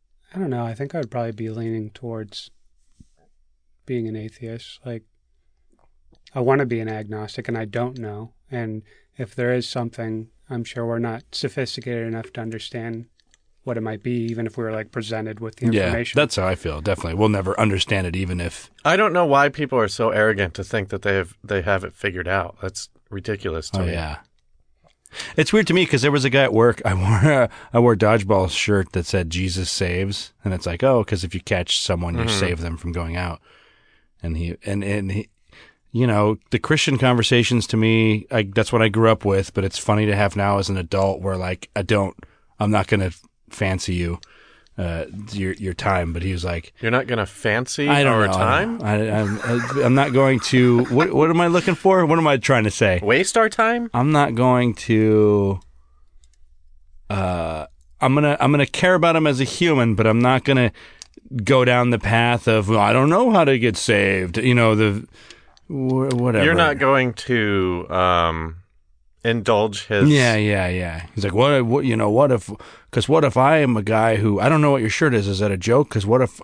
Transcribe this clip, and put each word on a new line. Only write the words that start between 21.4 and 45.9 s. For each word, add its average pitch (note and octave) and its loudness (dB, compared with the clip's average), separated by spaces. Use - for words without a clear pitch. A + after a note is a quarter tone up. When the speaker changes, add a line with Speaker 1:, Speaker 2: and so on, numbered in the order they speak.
Speaker 3:
they G2+ -4
have F#2+ -2
it F#2 -12
figured F2+ -6
out. F2+ -4
That's - -12
ridiculous F#2+ -8
to G2 -4
Speaker 2:
Oh, F2 -2
Speaker 3:
me. E2+ -4
Speaker 2:
yeah. D#2+ -8
It's D#3 0
weird G#3+ 4
to E3 2
me F3+ 4
'cause B2+ 0
there C#3+ 2
was C3+ 2
a C3+ 0
guy C3+ 4
at B2+ 0
work, A2+ 4
I F#2+ 0
wore G2+ 4
a, B2+ 2
I A#2+ 2
wore A#2+ 6
a G2 0
dodgeball G2+ 2
shirt G2 -2
that F2+ -4
said, F2+ -2
"Jesus F2+ -4
saves." F#2+ -4
And F#2+ -2
it's F2 -8
like, E2+ -4
oh, B2+ 4
'cause F#2 -4
if E2 -8
you F2+ -8
catch - -4
someone, E2+ -4
you E2 -4
Speaker 3:
Mm-hmm. A2 -2
Speaker 2:
save F2 -2
them E2 -6
from F2 -8
going E2+ -6
out. F2 -8
And E2 -6
he, E2+ -6
and, G2+ -6
and G2+ -4
he, G2+ -6
you A#2 0
know, G#2+ 2
the B2 -2
Christian C#3+ 0
conversations A#2+ 2
to A#2 -4
me, A2 2
I, A2 0
that's A2 0
what A2+ 2
I A2+ 4
grew A2+ 2
up G#2+ 0
with, G2 0
but G2 -2
it's - -6
funny G#2+ 0
to G#2 0
have G2+ 0
now G2+ 0
as - -2
an G2 -4
adult F#2+ -2
where, F#2+ -4
like, F#2 -8
I G2+ -4
don't, G2 0
I'm G#2 0
not G2 2
gonna F#2+ 0
fancy F#2 -4
you, F2 -4
uh, E2+ -6
your, F#2+ -4
your F#2 -8
time. F2+ -2